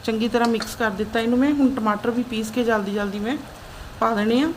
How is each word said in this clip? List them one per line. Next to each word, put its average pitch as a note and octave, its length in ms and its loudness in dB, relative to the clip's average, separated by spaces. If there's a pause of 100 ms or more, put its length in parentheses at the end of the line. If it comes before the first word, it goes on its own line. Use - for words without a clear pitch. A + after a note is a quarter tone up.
ਚੰਗੀ A3 260 0
ਤਰ੍ਹਾਂ A#3 200 2
ਮਿਕਸ A3+ 260 -2
ਕਰ A3 140 0
ਦਿੱਤਾ G#3 300 -2
ਇਹਨੂੰ A#3+ 200 2
ਮੈਂ। C#4 120 4
ਹੁਣ C#4 240 4
ਟਮਾਟਰ A3 360 0
ਵੀ A#3 120 0
ਪੀਸ A3 280 -4
ਕੇ B3 120 0
ਜਲਦੀ-ਜਲਦੀ G3+ 560 0
ਮੈਂ A3+ 180 -2 (640)
ਪਾ A3+ 160 2
ਦੇਣੇ A3+ 260 4
ਆ D#4+ 160 2